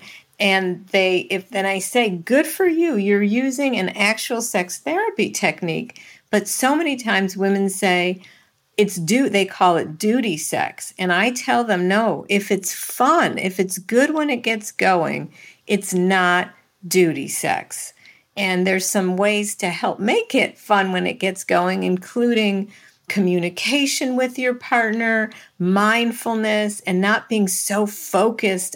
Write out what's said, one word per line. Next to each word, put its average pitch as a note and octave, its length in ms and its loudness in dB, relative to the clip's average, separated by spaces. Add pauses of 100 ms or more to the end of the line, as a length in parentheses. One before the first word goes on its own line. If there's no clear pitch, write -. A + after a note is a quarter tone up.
(380)
And F#3+ 500 0
they, F#3 420 2
if F#3 180 -6
then G3 160 -2
I G3 140 -2
say, A#3 320 0
"Good A3 360 2
for F#4 200 0
you, E4 300 2
you're G3+ 260 2
using B3+ 560 0
an F#3 180 0
actual A3 460 -2
sex F#3 360 -4
therapy E4+ 520 -2
technique." D#3+ 720 -4 (280)
But G3+ 160 0
so C4+ 300 0
many D#4 180 -2
times G3 400 0
women G3 360 2
say, F3+ 500 0 (560)
"It's G#3 200 2
du-," G#3 340 2
they G3 160 2
call F3+ 320 2
it D#3 180 -4
duty G#3+ 400 0
sex. - 600 -6
And F#3 160 -2
I G#3 160 2
tell B3 340 0
them, F3+ 240 0
"No, G3+ 400 0
if G3+ 220 0
it's F#3+ 240 -2
fun, B3+ 640 0
if F#3 200 -4
it's F#3 200 -2
good B3+ 340 2
when D4+ 160 -2
it A#3+ 140 -2
gets A3 280 -4
going, D#3 640 0 (340)
it's G3 280 -2
not F3+ 560 2 (360)
duty E3 420 2
sex." - 640 -6 (440)
And F#3 300 0
there's F#3+ 180 0
some F#3 320 0
ways G#3 380 0
to F#3+ 140 -4
help F3 320 -4
make F#4+ 340 0
it A3+ 240 0
fun G3 320 2
when F3+ 160 0
it - 140 -6
gets F#3+ 240 -4
going, F#3 400 0
including G3+ 840 0 (380)
communication G3+ 1080 0
with B3+ 240 -2
your B3+ 140 0
partner, A3+ 760 0 (260)
mindfulness, G#3+ 1200 0
and F#3 200 0
not G#3 280 0
being G#3+ 180 2
so G#3 400 -2
focused G3+ 880 -2